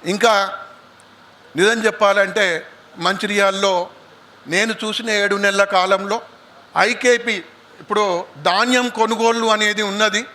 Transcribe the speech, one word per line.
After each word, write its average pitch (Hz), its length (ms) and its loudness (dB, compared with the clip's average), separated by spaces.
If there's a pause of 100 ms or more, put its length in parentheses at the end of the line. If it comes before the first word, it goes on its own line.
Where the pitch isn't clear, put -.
ఇంకా 196 540 0 (960)
నిజం 220 280 2
చెప్పాలంటే 196 800 0 (320)
మంచిర్యాలలో 196 920 0 (560)
నేను 202 260 0
చూసిన 220 380 -6
ఏడు 202 260 0
నెలల 202 280 2
కాలంలో 196 560 0 (580)
ఐకేపీ, 233 640 0 (380)
ఇప్పుడు 202 440 -2 (180)
ధాన్యం 240 460 2
కొనుగోళ్ళు 226 580 0
అనేది 214 360 0
ఉన్నది 208 520 -2